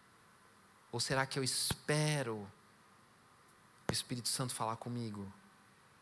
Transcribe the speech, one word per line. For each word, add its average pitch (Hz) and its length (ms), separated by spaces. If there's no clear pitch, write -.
Ou 117 80
será 135 280
que 139 120
eu 135 60
espero 135 1040
o - 40
Espírito 120 360
Santo 127 240
falar 113 240
comigo? 110 540